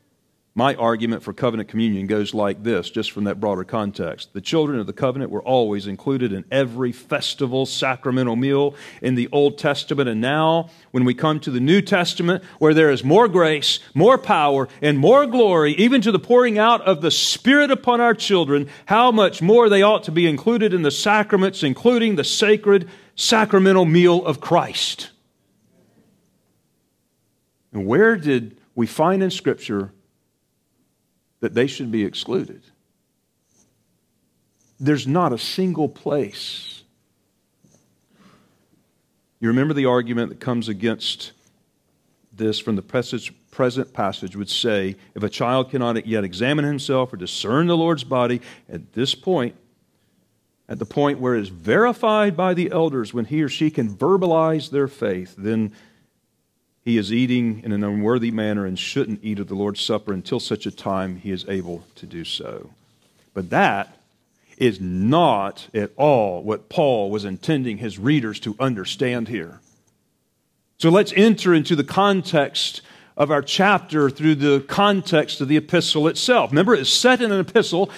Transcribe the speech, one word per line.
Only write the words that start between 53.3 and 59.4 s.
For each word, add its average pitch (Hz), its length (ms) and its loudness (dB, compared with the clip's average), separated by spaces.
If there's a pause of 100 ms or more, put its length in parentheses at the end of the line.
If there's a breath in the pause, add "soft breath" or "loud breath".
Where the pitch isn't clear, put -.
or 147 80 0
she 156 200 0
can 120 240 -4
verbalize 160 760 0
their 139 180 0
faith, 92 500 -6
then 107 360 -2 (1120 soft breath)
he 117 120 2
is 104 160 -2
eating 120 500 0
in 113 80 -6
an 104 100 -2
unworthy 104 480 -2
manner 107 360 -4
and 92 120 -6
shouldn't 107 460 -6
eat 107 160 -6
of 98 80 -6